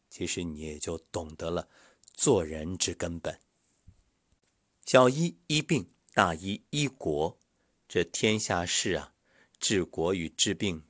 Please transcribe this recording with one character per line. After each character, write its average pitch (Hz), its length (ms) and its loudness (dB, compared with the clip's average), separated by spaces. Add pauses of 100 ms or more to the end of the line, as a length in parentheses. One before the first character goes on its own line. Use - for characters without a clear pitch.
其 - 180 -8
实 90 160 -4
你 78 180 -8
也 78 180 -10
就 82 180 -6 (160)
懂 80 240 -8
得 82 140 -6
了 85 180 -4 (460)
做 107 280 4
人 78 360 -6
之 87 160 -2
根 85 260 -6
本。 - 180 -6 (1500)
小 127 240 8
医 160 260 -2 (120)
医 151 120 2
病， 143 320 0 (220)
大 90 200 6
医 95 360 -8
医 147 180 -2
国， 78 500 -4 (480)
这 - 160 0
天 107 380 0
下 90 240 0
事 - 280 -2
啊， 73 200 -6 (480)
治 95 240 2
国 85 300 -2
与 82 160 -4
治 - 240 0
病 85 360 -2